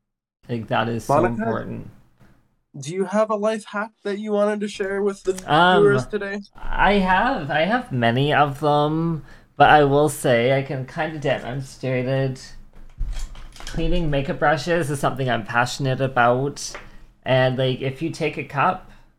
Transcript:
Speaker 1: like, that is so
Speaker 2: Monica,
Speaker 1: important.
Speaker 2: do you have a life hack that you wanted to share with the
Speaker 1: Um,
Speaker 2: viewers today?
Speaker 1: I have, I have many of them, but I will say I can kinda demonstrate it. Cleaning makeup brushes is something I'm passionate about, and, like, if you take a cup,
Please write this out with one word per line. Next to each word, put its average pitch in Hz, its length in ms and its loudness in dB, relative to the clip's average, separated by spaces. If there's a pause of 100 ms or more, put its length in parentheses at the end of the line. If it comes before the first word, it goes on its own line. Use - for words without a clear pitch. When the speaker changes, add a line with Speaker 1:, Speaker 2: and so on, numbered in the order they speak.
(480)
Speaker 1:
like, 113 200 -6
that 113 200 0
is 117 160 -4
so 143 160 2
Speaker 2:
Monica, 214 220 0
Speaker 1:
important. 117 480 -6 (880)
Speaker 2:
do 147 160 -12
you 190 100 -2
have 208 240 0
a 220 80 -2
life 214 300 -4
hack 208 260 -8 (100)
that 202 160 -6
you 214 140 -6
wanted 208 280 2
to 208 80 -4
share 196 340 -4
with 196 220 -2
the 185 100 0 (120)
Speaker 1:
Um, 180 360 6
Speaker 2:
viewers 202 240 4
today? 202 340 -6 (160)
Speaker 1:
I 170 380 2
have, 185 560 2
I 151 160 0
have 240 260 -2
many 127 400 2
of 139 280 2
them, 156 640 0 (320)
but 143 120 6
I 151 160 8
will 143 240 4
say 135 500 2
I 135 40 -2
can 135 240 -8
kinda 160 320 -6
demonstrate 131 880 -4
it. 135 480 -4 (1120)
Cleaning 165 420 0
makeup 143 300 -2
brushes 156 520 2
is 143 100 -2
something 131 280 -2
I'm 117 160 0
passionate 123 560 -2
about, 127 720 0 (520)
and, 127 340 2
like, 131 240 -2
if 131 180 -6
you 160 100 -2
take 151 280 -4
a 151 60 -8
cup, 143 460 -2 (280)